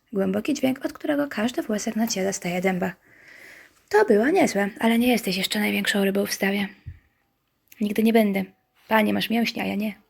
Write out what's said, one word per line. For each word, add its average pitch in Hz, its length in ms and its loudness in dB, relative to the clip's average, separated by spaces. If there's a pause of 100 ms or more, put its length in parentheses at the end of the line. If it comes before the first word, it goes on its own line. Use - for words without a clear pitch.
(140)
Głęboki 196 400 -2
dźwięk, 262 320 -2
od 302 80 -6
którego 285 340 -4
każdy 247 340 -4
włosek 220 340 -4
na 226 120 0
ciele 190 260 -2
staje 180 280 -4
dęba. 185 320 0 (960)
To 415 160 4
było 226 240 4
niezłe, 220 400 2 (100)
ale 233 200 2
nie 240 80 2
jesteś 208 300 0
jeszcze 190 220 -2
największą 202 460 0
rybą 196 200 0
w - 80 -6
stawie. 196 340 -2 (1120)
Nigdy 214 220 0
nie 220 100 4
będę. 202 300 4 (440)
Panie, 214 260 2
masz 202 160 -2
mięśnie, 220 340 -2
a - 20 -4
ja 196 100 -4
nie. 208 180 -4 (160)